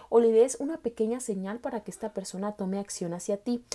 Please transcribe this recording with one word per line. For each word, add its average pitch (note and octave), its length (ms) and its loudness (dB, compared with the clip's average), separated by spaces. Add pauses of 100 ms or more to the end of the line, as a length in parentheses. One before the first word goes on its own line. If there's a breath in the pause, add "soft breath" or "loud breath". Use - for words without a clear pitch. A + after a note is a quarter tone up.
o A3+ 100 6
le A#3 120 8
des A#3 280 6
una D4+ 180 -4
pequeña A3+ 420 -2
señal G3+ 400 -6
para B3+ 220 -6
que G3 100 -10
esta G#3+ 220 -8
persona G3 400 -6
tome G3 260 -4
acción F3+ 340 -6
hacia G3+ 240 -4
ti. A#3+ 260 -4 (120 loud breath)